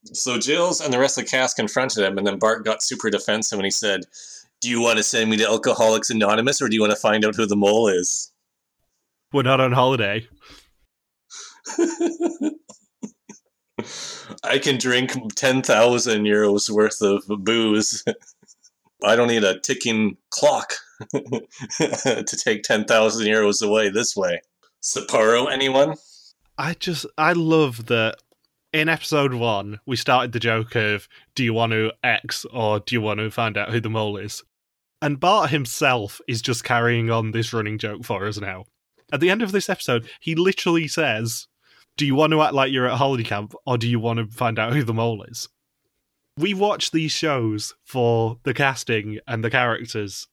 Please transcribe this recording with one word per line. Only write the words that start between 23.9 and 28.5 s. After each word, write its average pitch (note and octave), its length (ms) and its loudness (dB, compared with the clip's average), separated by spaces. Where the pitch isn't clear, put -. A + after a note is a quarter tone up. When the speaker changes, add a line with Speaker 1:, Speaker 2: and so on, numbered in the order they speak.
Speaker 1:
way. F2+ 260 -2
Sapporo, A#2+ 680 2
anyone? C3+ 440 2
Speaker 2:
I D3+ 180 -4
just, E3 300 -6
I D#3 160 2
love D#3 540 2
that A2+ 280 0